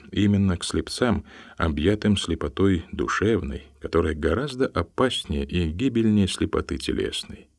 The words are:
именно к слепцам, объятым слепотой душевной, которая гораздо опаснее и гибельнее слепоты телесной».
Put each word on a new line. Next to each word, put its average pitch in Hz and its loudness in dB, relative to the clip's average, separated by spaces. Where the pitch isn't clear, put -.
именно 98 2
к - -8
слепцам, 90 0
объятым 95 2
слепотой 87 0
душевной, 80 -2
которая 80 0
гораздо 123 0
опаснее 87 -2
и 85 -2
гибельнее 110 2
слепоты 78 -2
телесной». - -6